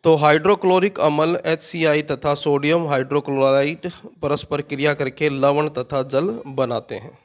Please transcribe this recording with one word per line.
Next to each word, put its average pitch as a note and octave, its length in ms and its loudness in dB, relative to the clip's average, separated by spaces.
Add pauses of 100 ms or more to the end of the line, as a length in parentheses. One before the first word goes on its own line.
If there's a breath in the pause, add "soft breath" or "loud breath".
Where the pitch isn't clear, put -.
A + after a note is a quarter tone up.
तो D#3+ 120 6
हाइड्रोक्लोरिक F#3 840 2
अम्ल D#3 460 0
एचसीआई D#3+ 560 0
तथा D3 320 -2
सोडियम D3 520 0
हाइड्रोक्लोराइड C#3 1040 0 (320)
परस्पर C#3+ 400 -4
क्रिया C#3+ 320 -2
करके C#3+ 340 -2
लवण C#3+ 400 2
तथा C3+ 340 -6
जल D3 440 -2
बनाते B2+ 480 -4
हैं। A#2 300 -14